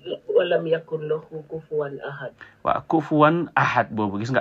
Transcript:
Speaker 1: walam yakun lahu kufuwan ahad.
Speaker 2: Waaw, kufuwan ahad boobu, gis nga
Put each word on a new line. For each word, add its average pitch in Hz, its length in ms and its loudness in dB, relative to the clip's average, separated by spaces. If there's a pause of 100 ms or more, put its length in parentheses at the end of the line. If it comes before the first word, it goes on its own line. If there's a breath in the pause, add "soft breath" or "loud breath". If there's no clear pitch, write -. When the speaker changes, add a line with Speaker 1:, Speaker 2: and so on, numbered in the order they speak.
(320)
Speaker 1:
walam 170 320 4
yakun 160 400 -2
lahu 156 480 -6
kufuwan 151 480 -4
ahad. 139 320 -10 (320 loud breath)
Speaker 2:
Waaw, - 240 2
kufuwan 156 640 2
ahad 127 400 0
boobu, 104 320 -2
gis 123 80 -4
nga - 100 2